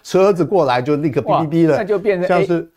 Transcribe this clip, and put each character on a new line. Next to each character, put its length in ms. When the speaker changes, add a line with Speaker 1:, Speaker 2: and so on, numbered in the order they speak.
Speaker 1:
车 280
子 140
过 200
来 140
就 180
立 120
刻 120
哔 220
哔 60
哔 160
的， 80
Speaker 2:
哇， 60
那 40
就 140
变 240
成 40
A-， 20
Speaker 1:
像 180
是 320